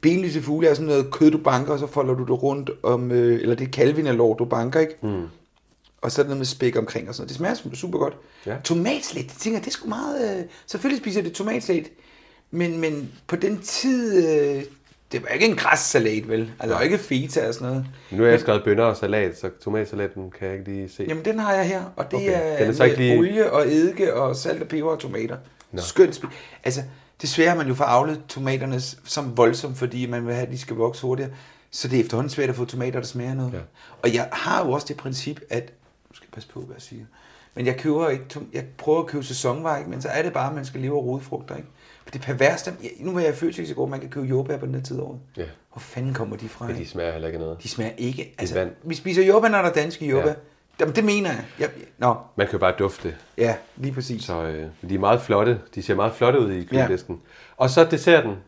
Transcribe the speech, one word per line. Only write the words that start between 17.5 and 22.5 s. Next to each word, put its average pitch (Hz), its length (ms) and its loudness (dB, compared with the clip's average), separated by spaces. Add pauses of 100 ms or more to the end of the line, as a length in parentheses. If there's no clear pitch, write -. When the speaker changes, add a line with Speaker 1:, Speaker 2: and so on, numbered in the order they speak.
Speaker 1:
sådan 123 140 -6
noget. 131 180 -4 (240)
Speaker 2:
Nu 95 60 -4
har 110 80 6
jeg 117 80 10
Speaker 1:
Men 117 80 8
Speaker 2:
skrevet 104 240 2
bønner 104 200 4
og 107 120 4
salat, 101 420 0
så 95 120 -6 (140)
tomatsalaten 101 760 -4
kan 98 100 -6
jeg 98 100 -6
ikke 98 140 -10
lige 98 160 -8
se. 101 200 -8
Speaker 1:
Jamen, 160 160 -6
den 220 140 0
har 208 160 0
jeg 190 140 2
her, 190 140 -2 (140)
og - 140 -6
det 196 60 -2
Speaker 2:
Okay. 196 180 0
Speaker 1:
er, 160 240 0